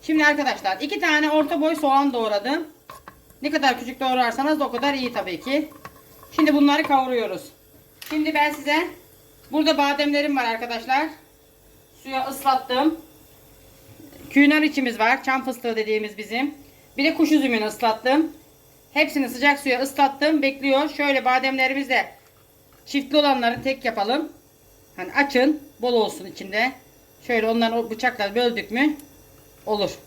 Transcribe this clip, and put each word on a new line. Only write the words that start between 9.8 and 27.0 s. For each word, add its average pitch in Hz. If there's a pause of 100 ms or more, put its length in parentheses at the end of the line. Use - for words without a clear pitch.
var 247
arkadaşlar. 240 (960)
Suya 262
ıslattım. 262 (1300)
Künar 294
içimiz 269
var. 247
Çam 262
fıstığı 233
dediğimiz 214
bizim. 240 (440)
Bir 277
de 311
kuş 311
üzümünü 247
ıslattım. 247 (600)
Hepsini 294
sıcak 285
suya 247
ıslattım. 277
Bekliyor. 269
Şöyle 277
bademlerimiz 262
de 240 (800)
çiftli 277
olanları 247
tek 269
yapalım. 233 (640)
Hani 180
açın, 277 (180)
bol 240
olsun 208
içinde. 202 (540)